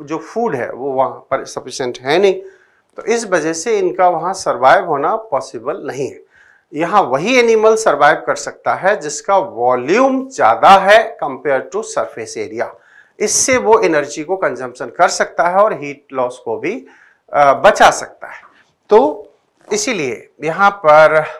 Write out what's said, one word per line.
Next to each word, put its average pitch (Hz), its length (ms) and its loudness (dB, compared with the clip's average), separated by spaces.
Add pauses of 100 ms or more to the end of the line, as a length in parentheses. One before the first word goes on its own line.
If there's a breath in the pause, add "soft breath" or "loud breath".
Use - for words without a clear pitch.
जो 156 160 -8
फूड 220 360 -6
है 120 180 -6
वो 135 200 -8
वहाँ 135 180 -2
पर 135 340 -8
सफिशिएंट 127 540 -10
है 135 200 -2
नहीं, 196 240 0 (540 loud breath)
तो - 80 -16
इस 233 220 -4
वजह 165 260 -2
से 208 260 -4
इनका 180 300 0
वहाँ 175 260 -4
सर्वाइव 143 500 0
होना 165 320 -2
पॉसिबल 131 680 -8
नहीं 131 240 -6
है। - 100 -18 (540 soft breath)
यहाँ 208 280 0
वही 160 360 0
एनिमल 226 380 4
सर्वाइव 151 400 2
कर 147 180 -4
सकता - 400 -6
है 185 260 0
जिसका - 360 -2
वॉल्यूम 156 920 0
ज्यादा 120 400 2
है 196 560 6
compare 135 380 -2
to 196 220 -8 (140)
surface 110 500 -8
area, 113 180 -6 (540 soft breath)
इससे 254 360 0
वो 220 240 4
एनर्जी 160 440 -2
को 180 120 -4
कंजम्पशन 131 500 -6
कर 170 220 2
सकता 180 400 -2
है 180 80 -2
और 208 160 2
हीट 143 400 -12
लॉस 123 260 -4
को 113 200 -6
भी, 170 280 -8 (460 soft breath)
अ, 143 200 4
बचा 170 380 4
सकता - 360 -6
है। - 140 -20 (500 soft breath)
तो 269 340 2 (480)
इसीलिए 185 580 -6 (140)
यहाँ 185 260 0
पर 156 540 6 (160 loud breath)